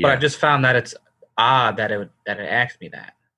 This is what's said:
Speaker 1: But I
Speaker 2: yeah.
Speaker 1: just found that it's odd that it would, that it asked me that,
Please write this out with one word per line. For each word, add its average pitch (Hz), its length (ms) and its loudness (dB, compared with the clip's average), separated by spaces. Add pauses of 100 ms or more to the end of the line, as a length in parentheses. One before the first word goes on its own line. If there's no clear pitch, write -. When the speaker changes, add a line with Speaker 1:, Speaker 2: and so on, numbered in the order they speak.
Speaker 1:
But 139 100 4
I - 20 4
Speaker 2:
yeah. 123 60 0
Speaker 1:
just 143 180 0
found 143 280 2
that 127 100 4
it's - 180 -2 (440)
odd 117 400 2
that 107 140 -2
it 104 60 -4
would, 101 120 -8 (180)
that 101 120 -6
it 104 80 -10
asked 120 320 -2
me 85 100 -16
that, - 240 -20 (240)